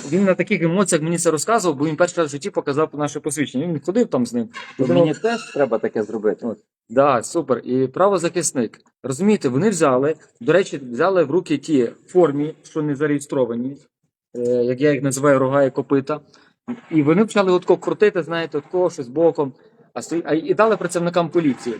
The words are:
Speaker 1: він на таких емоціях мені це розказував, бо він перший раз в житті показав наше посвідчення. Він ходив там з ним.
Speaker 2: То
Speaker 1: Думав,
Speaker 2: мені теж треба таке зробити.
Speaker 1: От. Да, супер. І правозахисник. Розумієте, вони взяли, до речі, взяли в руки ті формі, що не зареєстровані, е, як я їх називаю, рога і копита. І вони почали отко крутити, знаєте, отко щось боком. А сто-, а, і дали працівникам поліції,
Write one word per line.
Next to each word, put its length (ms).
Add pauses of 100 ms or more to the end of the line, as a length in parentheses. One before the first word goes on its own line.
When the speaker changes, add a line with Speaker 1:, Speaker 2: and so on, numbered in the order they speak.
(120)
Speaker 1:
він 120
на 120
таких 260
емоціях 420
мені 140
це 140
розказував, 460
бо 80
він 100
перший 220
раз 100
в 40
житті 180
показав 440
наше 260
посвідчення. 480
Він 180
ходив 220
там 180
з 80
ним. 160 (280)
Speaker 2:
То 80
Speaker 1:
Думав, 180
Speaker 2:
мені 100
теж 400
треба 240
таке 260
зробити. 440
Speaker 1:
От. 100 (320)
Да, 340
супер. 420
І 220
правозахисник. 920 (240)
Розумієте, 460
вони 200
взяли, 460 (260)
до 120
речі, 240 (140)
взяли 320
в 80
руки 260
ті 320 (180)
формі, 560
що 180
не 140
зареєстровані, 800 (580)
е, 60
як 400
я 120
їх 100
називаю, 360
рога 240
і 80
копита. 480 (720)
І 120
вони 220
почали 260
отко 260
крутити, 460
знаєте, 340
отко 320
щось 180
боком. 460 (400)
А 80
сто-, 240
а, 80
і 200
дали 240
працівникам 520
поліції, 500